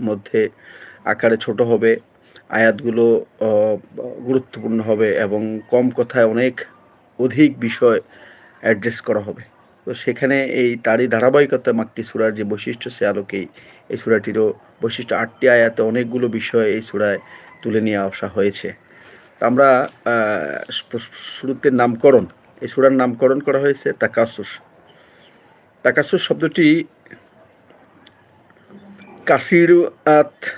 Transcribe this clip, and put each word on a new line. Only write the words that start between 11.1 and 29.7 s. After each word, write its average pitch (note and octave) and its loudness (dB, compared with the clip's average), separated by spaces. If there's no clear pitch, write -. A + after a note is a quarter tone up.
মাক্কি A2+ -4
সূরার A2 -2
যে G#2+ -6
বৈশিষ্ট্য, G#2+ -8
সে A#2 -4
আলোকেই G2 -4
এই - -8
সূরাটিরও G#2+ 0
বৈশিষ্ট্য। A2+ -6
আটটি A2+ -2
আয়াতে A#2 4
অনেকগুলো A#2+ -2
বিষয় A2+ -2
এই A2 -2
সূরায় G2+ -2
তুলে A2 0
নিয়ে A2 0
আসা G2 -6
হয়েছে। G2 -4
তো G#2+ 0
আমরা, B2+ 4
আহ, G#2+ -4
প্র-, A#2+ -8
শুরুতে - -4
নামকরণ, A#2+ 4
এই B2 -8
সূরার C3+ 4
নামকরণ B2+ 0
করা C#3 -2
হয়েছে C#3 -2
তাকাসুস। - -4
তাকাসুস D3 0
শব্দটি D#3+ 0
কাসিরুআত E3+ 2